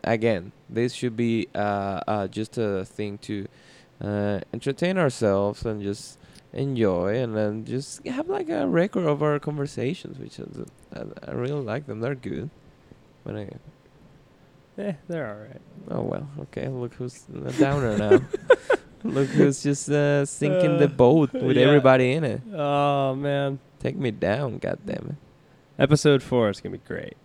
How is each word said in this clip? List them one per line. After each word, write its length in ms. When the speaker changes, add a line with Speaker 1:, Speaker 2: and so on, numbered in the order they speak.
Speaker 1:
Again, 480
this 260
should 220
be, 380
uh, 540
uh, 200
just 300
a 260
thing 340
to, 280
uh, 400
entertain 460
ourselves 680
and 180
just 360
enjoy 720
and 140
then 280
just 420
have, 220
like, 220
a 180
record 380
of 160
our 160
conversations, 800
which 200
is, 200
I, 80
I 40
really 320
like 220
them. 140
They're 160
good. 340
But 120
I 120
Speaker 2:
Eh, 160
they're 220
all 120
right. 200
Speaker 1:
Oh, 140
well. 260
Okay. 260
Look 280
who's 280
a 200
downer 440
now. 240
Speaker 2:
<laughs> 400
Speaker 1:
Look 240
who's 340
just, 260
uh, 380
sinking 520
the 80
Speaker 2:
Uh, 20
Speaker 1:
boat 440
with 240
Speaker 2:
yeah. 100
Speaker 1:
everybody 460
in 120
it. 160
Speaker 2:
Oh, 640
man. 460
Speaker 1:
Take 180
me 140
down, 480
goddammit. 560
Speaker 2:
Episode 460
four 260
is 100
gonna 160
be 100
great. 380